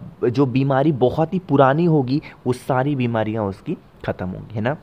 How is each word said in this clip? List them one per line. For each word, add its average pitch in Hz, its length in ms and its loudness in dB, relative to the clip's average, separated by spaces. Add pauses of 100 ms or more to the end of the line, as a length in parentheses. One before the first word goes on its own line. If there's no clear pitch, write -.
(280)
जो 131 180 2
बीमारी 135 460 2
बहुत 131 420 0
ही 190 40 -2
पुरानी 139 460 4
होगी, 151 380 2 (240)
वो 123 60 2
सारी 135 440 -2
बीमारियाँ 113 480 -2
उसकी 98 320 -6 (300)
ख़त्म - 200 -6
होंगी, 101 280 -10
है 107 60 -4
ना। 123 220 -2